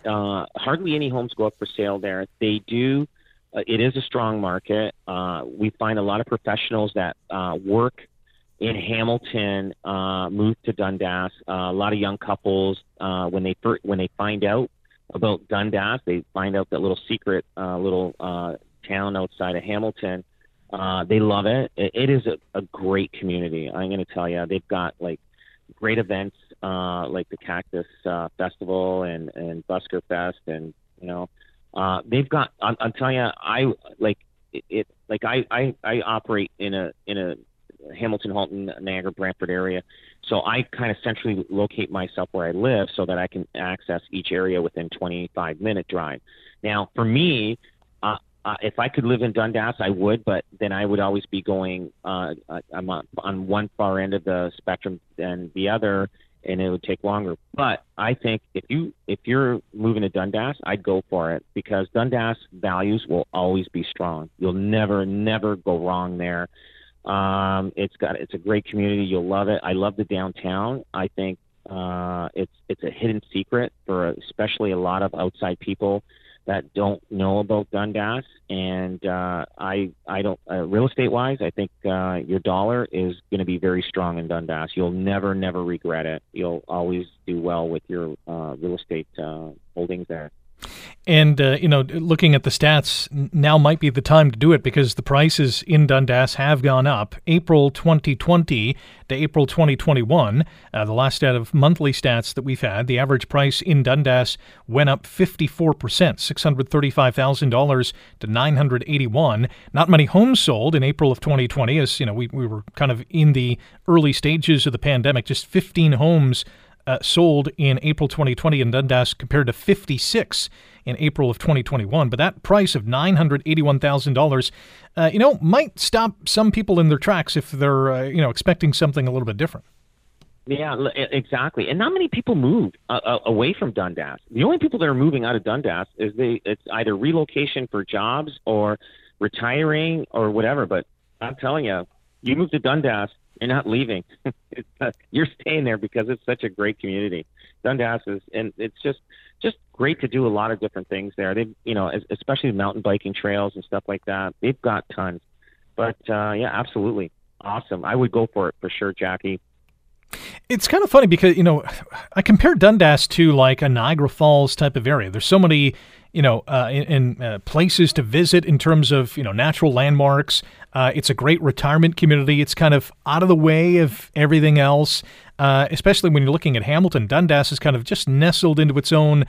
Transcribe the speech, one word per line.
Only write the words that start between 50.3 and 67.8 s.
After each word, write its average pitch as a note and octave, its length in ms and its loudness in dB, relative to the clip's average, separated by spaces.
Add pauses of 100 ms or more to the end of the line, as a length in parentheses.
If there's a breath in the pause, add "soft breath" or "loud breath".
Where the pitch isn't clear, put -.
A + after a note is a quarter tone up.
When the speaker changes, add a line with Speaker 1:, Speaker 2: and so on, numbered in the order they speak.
Speaker 1:
then G2+ 140 -4
I G2 140 -4
would G2+ 160 0
always G2+ 240 -2
be G2 160 -8
going, F#2 500 -6 (140)
uh, F2+ 280 -6 (160)
I, E2 120 -12 (120)
I'm F#2 160 -10
on, F2 160 -8 (120)
on F#2+ 280 -6
one G#2 300 -2
far F#2+ 240 -2
end F#2+ 140 -4
of F#2 100 -4
the F2+ 340 -4
spectrum F#2 440 -8 (160)
than F2 360 -8
the F#2+ 140 -4
other, G2+ 420 -2 (360)
and F#2 160 -4
it F#2 80 -2
would F2+ 140 -6
take - 200 -6
longer. G2+ 320 -4 (180)
But C3 300 -4 (140)
I A2+ 160 -2
think A2 280 -4 (120)
if F#2+ 160 -8
you, D#3 240 -6 (120)
if G2+ 200 -6
you're B2 340 0 (140)
moving A2 300 -2
to G2 40 0
Dundas, G2+ 560 -4
I'd G2+ 180 -6
go F#2+ 280 -2
for E2+ 240 -2
it, - 200 -8
because G2 400 -4
Dundas A#2 440 -2 (160)
values F#2+ 560 -4
will E2+ 240 -2
always F#2 340 -2
be E2+ 160 -8
strong. D#2+ 460 -8 (100)
You'll F2+ 140 -2
never, G2+ 520 -2
never G#2 520 -2
go F2 280 -4
wrong F2+ 320 -4
there. F2 300 -6 (560 soft breath)
Um, G2 720 -2
it's G2 220 -6